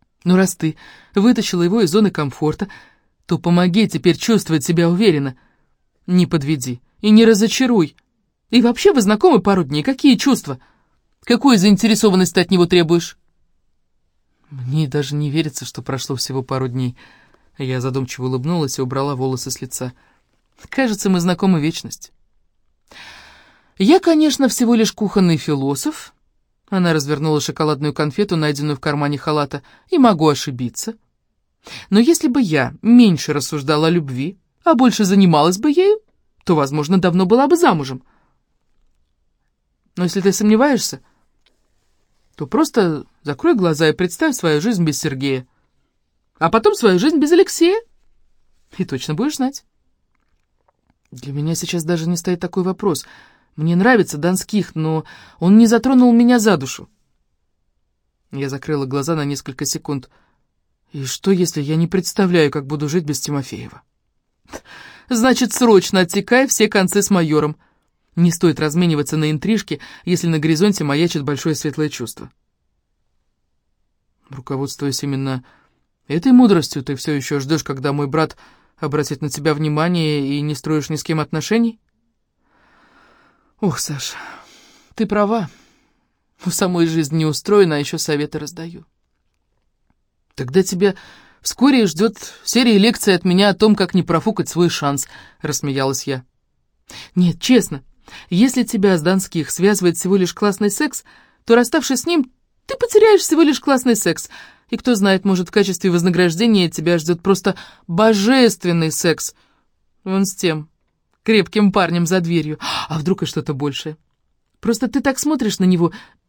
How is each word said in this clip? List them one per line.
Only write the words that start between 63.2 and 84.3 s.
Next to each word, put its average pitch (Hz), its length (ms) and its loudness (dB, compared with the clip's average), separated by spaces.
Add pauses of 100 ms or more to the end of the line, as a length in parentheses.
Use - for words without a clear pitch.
Тимофеева?» 135 640 -10 (1300)
«Значит, 247 420 2
срочно 202 480 2
отсекай 208 460 0
все 214 220 0
концы 202 340 0
с 196 80 -2
майором. 156 460 0 (600)
Не 170 140 4
стоит 165 280 0
размениваться 156 600 -2
на 151 120 0
интрижки, 175 500 -4 (240)
если 175 240 -2
на 160 100 0
горизонте 165 460 0
маячит 151 400 -2
большое 147 300 -4
светлое 151 360 -6
чувство». - 400 -12 (2000)
Руководствуясь 135 720 -6
именно 135 420 -6 (640)
этой 170 240 2
мудростью, 196 500 4
ты 139 140 -6
все 156 160 -6
еще 143 260 -4
ждешь, 139 260 -2
когда 139 280 -6
мой 143 140 -2
брат 151 300 -2 (420)
обратит 147 440 -4
на 151 60 -4
тебя 151 260 -2
внимание, 151 720 -2
и 143 140 -4
не 151 140 -4
строишь 151 360 -4
ни 156 60 -6
с - 80 -10
кем 156 160 -4
отношений? 220 580 -4 (1800)
Ох, 170 180 -2
Саш, - 360 -10 (800)